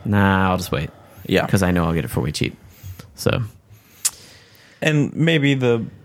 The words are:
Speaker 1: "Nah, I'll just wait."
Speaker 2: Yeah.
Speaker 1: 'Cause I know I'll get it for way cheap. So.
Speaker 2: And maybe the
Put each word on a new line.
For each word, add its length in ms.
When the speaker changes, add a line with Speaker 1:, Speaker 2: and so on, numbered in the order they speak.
Speaker 1:
"Nah, 460
I'll 60
just 160
wait." 180
Speaker 2:
Yeah. 200
Speaker 1:
'Cause 160
I 100
know 120
I'll 80
get 120
it 40
for 120
way 120
cheap. 240
So. 280
Speaker 2:
And 340
maybe 400
the 300